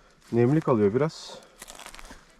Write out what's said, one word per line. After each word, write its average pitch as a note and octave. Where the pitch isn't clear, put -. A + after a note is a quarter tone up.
Nemli B2
kalıyor G#2+
biraz. -